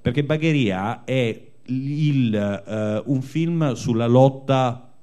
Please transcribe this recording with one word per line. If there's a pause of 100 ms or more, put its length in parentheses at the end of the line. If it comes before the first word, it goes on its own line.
perché
Bagheria
è (280)
il,
eh,
un
film
sulla
lotta